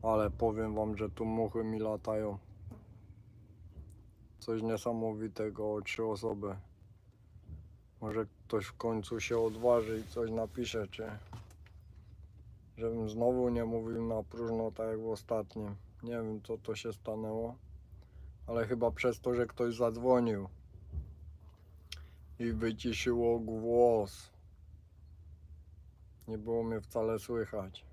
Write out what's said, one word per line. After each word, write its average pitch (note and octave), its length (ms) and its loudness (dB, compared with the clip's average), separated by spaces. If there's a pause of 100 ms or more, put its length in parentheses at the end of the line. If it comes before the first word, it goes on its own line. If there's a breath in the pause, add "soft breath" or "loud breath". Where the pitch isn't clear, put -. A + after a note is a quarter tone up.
Ale G#2+ 280 4
powiem A2 440 2
wam, G#2+ 220 2
że G#2 140 -2
tu A2+ 140 -4
muchy A2+ 400 0
mi A2 140 0
latają. G#2+ 600 0 (2000)
Coś A2+ 240 -2
niesamowitego G#2+ 1120 -2
o G#2 80 -2
trzy - 220 -2
osoby. G#2 520 -2 (1400)
Może G#2+ 260 0 (200)
ktoś G#2 200 0
w - 100 -14
końcu A2+ 440 -2
się A#2 180 2
odważy A2+ 640 4
i G#2+ 100 -10
coś A#2 200 -2
napisze, A2+ 580 -2
czy... G#2+ 300 -8 (1600)
Żebym A2+ 340 -2
znowu B2 380 4
nie A#2 160 2
mówił A2+ 440 -2
na A2 140 0
próżno, A2+ 480 -2
tak A2+ 180 -4
jak A2 120 -2
w A2+ 100 -4
ostatnim. G#2 680 -4 (260)
Nie A#2 100 -8
wiem, A2 300 -4
co A2+ 160 -6
to - 160 -4
się A2 180 -4
stanęło, A2 640 -4 (920 loud breath)
ale A2+ 200 2
chyba A#2 240 4
przez A#2+ 300 2
to, B2 140 2
że A#2+ 120 4
ktoś A#2+ 300 0
zadzwonił A#2 720 4 (1900 loud breath)
i A#2 140 0
wyciszyło A#2 840 2
głos. A2+ 920 6 (2000)
Nie A2 100 -4
było A#2 240 0
mnie A2+ 180 0
wcale A2 380 0
słychać. G#2 760 -4